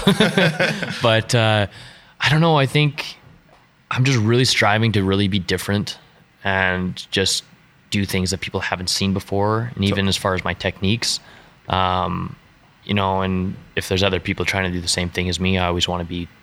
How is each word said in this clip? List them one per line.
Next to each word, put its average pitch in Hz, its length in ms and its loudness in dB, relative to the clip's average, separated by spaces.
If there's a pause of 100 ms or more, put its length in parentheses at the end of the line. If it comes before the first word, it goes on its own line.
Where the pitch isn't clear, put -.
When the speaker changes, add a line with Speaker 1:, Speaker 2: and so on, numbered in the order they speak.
Speaker 1:
<laughs> - 960 0
but, 113 340 2
uh, 107 320 4 (540)
I - 80 2
don't 156 120 4
know. 165 160 4
I 135 100 4
think 147 500 -2 (760)
I'm 127 120 0
just 131 160 2
really 120 260 2
striving 110 480 2
to 101 100 2
really 98 240 2
be 95 120 0
different 95 580 -2 (460)
and 92 680 0
just - 320 0 (480)
do 101 140 0
things 92 260 -2
that 92 80 -4
people - 200 -6
haven't 90 300 -4
seen 98 240 0
before. 107 640 -2
And 98 100 -2
Speaker 2:
So 98 40 4
Speaker 1:
even 101 180 2
as 92 100 0
far 95 180 0
as 87 80 -4
my 90 100 -2
techniques, - 680 -2 (500)
um, 90 680 0 (500)
you - 80 -2
know, 95 280 0
and 92 340 -2 (200)
if - 140 -4
there's 95 140 2
other 92 160 2
people 90 260 -4
trying 98 200 -2
to 90 60 -2
do 90 100 -4
the 87 60 -6
same 87 220 -2
thing 90 200 -2
as 87 100 -4
me, 92 180 2
I 90 100 2
always 87 200 0
wanna 87 180 -4
be 87 220 -8 (160)